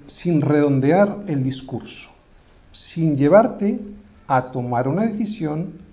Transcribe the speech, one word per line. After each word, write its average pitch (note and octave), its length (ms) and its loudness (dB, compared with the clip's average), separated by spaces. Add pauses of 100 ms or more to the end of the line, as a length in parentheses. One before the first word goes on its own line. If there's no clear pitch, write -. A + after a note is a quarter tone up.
sin E3+ 340 -2
redondear D3 880 2
el C#3 160 -2
discurso, - 680 -8 (600)
sin D#3+ 460 -2
llevarte G3+ 640 4 (480)
a B2+ 240 0
tomar B2 360 -2
una E3 140 0
decisión G3+ 800 -6 (100)